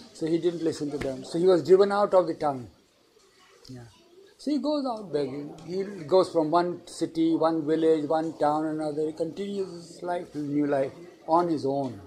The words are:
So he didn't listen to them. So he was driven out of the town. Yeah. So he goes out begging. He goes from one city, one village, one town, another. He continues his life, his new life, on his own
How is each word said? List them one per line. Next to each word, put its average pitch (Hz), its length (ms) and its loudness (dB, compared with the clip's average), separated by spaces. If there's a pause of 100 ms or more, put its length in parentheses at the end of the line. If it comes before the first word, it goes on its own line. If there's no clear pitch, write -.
(140)
So - 120 -6
he 165 140 0
didn't 165 240 -2
listen 151 280 -4
to 143 60 -4
them. 131 260 -6
So - 140 -8
he 170 80 2
was 180 180 6
driven 190 280 6
out 202 220 0
of 180 140 6
the 160 60 -2
town. 139 340 -4 (1040)
Yeah. 123 140 -16 (540)
So - 140 -6
he 302 60 2
goes 285 280 -2
out 214 260 -8
begging. 143 420 -4 (120)
He 185 180 -4 (220)
goes 180 260 4
from 156 200 2
one 175 340 0
city, 160 500 0
one 160 300 2
village, 160 440 4
one 160 280 -2
town, 151 280 2
another. 156 420 -2
He 156 60 -6
continues 185 580 -6
his 170 320 -16
life, 175 300 -6
his 147 100 -6
new 143 240 0
life, 139 240 0 (360)
on 170 200 4
his 139 180 -2
own 135 420 -4